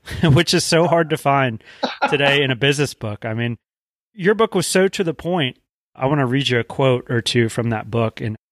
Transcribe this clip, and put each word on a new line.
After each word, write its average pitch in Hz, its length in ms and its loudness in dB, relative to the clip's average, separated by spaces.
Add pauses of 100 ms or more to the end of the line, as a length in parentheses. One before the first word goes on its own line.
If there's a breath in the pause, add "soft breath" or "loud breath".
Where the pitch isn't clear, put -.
<laughs> - 160 -6
which 165 300 4
is 175 100 0
so 170 240 2
hard 165 220 2
to 156 80 -2
find 135 440 0 (460 loud breath)
today 139 340 2
in 135 80 0
a 131 60 -2
business 139 380 0
book. 104 320 -10
I 110 80 -4
mean, 117 240 -4 (560)
your 202 200 0
book 220 200 0
was 180 120 0
so 190 220 2
to 190 160 -4
the 160 100 -2
point. 160 440 -4 (360)
I - 120 -2
wanna 143 180 2
read 127 240 0
you 123 100 2
a 113 60 0
quote 131 460 0
or 120 100 0
two 117 300 0
from 117 180 -4
that 110 220 -6
book 113 320 -2
and 110 140 -6 (160)